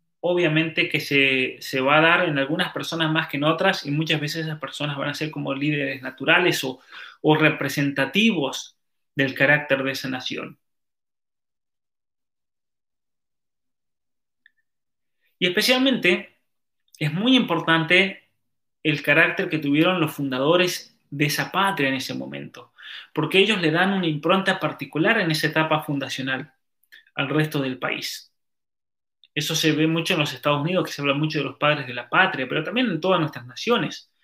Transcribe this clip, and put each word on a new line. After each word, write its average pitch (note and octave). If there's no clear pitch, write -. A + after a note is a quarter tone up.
obviamente, E3
que D3+
se, C3+
se C3+
va C#3+
a -
dar F3
en D3
algunas D#3+
personas D#3+
más D#3+
que -
en C#3+
otras, F3
y C#3+
muchas D#3
veces D#3
esas D3+
personas C#3+
van C#3+
a C#3
ser D3+
como C#3
líderes C#3
naturales D#3
o, C3
o D3+
representativos C#3+
del C3+
carácter C#3
de C3+
esa C3+
nación. -
Y F3
especialmente G#3
es D#3
muy A#3
importante E3+
el D3
carácter E3+
que D#3
tuvieron D#3
los D3+
fundadores D3
de D3+
esa D3
patria F#3
en C3
ese C3
momento, C3+
porque D3+
ellos G#3
le D#3+
dan F#3
una F#3
impronta F3+
particular G3+
en F3
esa D#3
etapa D#3
fundacional C3+
al C#3
resto D3+
del C3
país. -
Eso D3+
se D#3
ve D#3
mucho E3
en E3
los C#3+
Estados D3
Unidos, E3+
que -
se -
habla C#3+
mucho D#3
de C3+
los B2+
padres D3
de B2
la A#2+
patria, D#3+
pero D3
también A3
en D#3+
todas F#3
nuestras B2
naciones. -